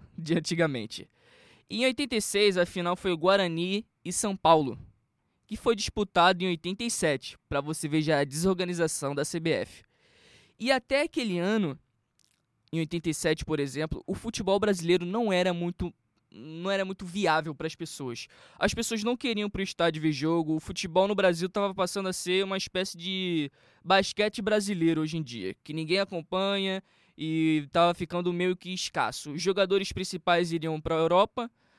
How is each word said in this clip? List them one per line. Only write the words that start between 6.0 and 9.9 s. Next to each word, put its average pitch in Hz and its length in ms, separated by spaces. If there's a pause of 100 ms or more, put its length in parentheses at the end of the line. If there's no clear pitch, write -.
em 185 40
oitenta 180 360
e 233 60
sete, - 480 (100)
pra 139 140
você 151 260
ver 151 140
já 151 200
a - 20
desorganização 170 920
da 143 100
C 170 160
B 160 120
F. - 340 (720)